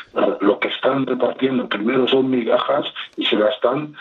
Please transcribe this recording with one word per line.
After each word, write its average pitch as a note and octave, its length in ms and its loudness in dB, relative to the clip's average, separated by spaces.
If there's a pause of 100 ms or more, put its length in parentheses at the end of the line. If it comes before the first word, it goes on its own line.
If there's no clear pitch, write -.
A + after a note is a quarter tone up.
(140)
lo, - 260 0
lo G2+ 180 4
que - 100 -2
están C3 380 0
repartiendo B2 600 0
primero A#2 400 0
son C3 200 2
migajas C3 580 0 (300)
y - 80 -4
se - 120 0
las G#2 180 2
están D3 460 -2